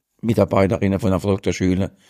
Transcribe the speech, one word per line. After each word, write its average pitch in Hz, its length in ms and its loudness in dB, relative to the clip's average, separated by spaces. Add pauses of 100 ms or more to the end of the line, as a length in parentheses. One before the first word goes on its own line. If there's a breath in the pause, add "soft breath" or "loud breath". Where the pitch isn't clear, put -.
(200)
Mitarbeiterinnen 98 800 0
von 101 100 -2
der 95 80 0
Doktorschule 95 800 -2 (140 soft breath)